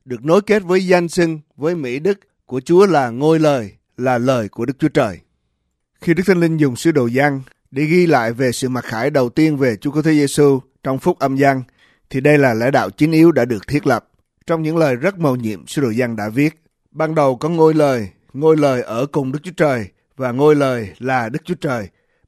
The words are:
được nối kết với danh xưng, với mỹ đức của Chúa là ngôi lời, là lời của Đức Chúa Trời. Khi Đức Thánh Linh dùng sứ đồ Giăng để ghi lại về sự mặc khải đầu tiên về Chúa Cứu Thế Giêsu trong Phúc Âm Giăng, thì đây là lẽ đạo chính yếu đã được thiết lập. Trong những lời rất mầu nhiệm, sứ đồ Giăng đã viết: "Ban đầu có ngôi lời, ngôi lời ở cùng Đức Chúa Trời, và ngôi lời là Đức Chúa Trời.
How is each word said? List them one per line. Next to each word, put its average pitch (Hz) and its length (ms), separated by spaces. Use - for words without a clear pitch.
được 120 200
nối 170 180
kết 208 200
với 185 240
danh 180 220
xưng, 160 320
với 151 180
mỹ 135 240
đức 196 200
của 127 140
Chúa 175 260
là 143 240
ngôi 147 280
lời, 139 340
là 127 220
lời 120 300
của 113 180
Đức 135 120
Chúa 156 100
Trời. 110 300
Khi 175 140
Đức 175 120
Thánh 180 140
Linh 165 160
dùng 143 200
sứ 165 160
đồ 139 140
Giăng 135 360
để 135 140
ghi 175 220
lại 123 260
về 123 200
sự 127 160
mặc 127 160
khải 120 260
đầu 135 180
tiên 156 280
về 131 200
Chúa 143 140
Cứu 147 120
Thế 160 100
Giêsu 143 480
trong 135 160
Phúc - 200
Âm 135 180
Giăng, 135 260
thì 131 100
đây 147 180
là 135 160
lẽ 117 160
đạo 117 200
chính 156 220
yếu 160 200
đã 127 120
được 120 220
thiết 143 200
lập. 123 220
Trong 165 160
những 156 140
lời 147 200
rất 180 220
mầu 143 180
nhiệm, 107 300
sứ - 160
đồ 120 80
Giăng 117 260
đã 104 120
viết: 143 340
"Ban 156 240
đầu 139 220
có 151 120
ngôi 160 260
lời, 135 340
ngôi 156 240
lời 135 260
ở 117 240
cùng 139 260
Đức 147 100
Chúa 180 140
Trời, 127 320
và 127 160
ngôi 147 240
lời 127 420
là 123 300
Đức 131 160
Chúa 180 100
Trời. 123 340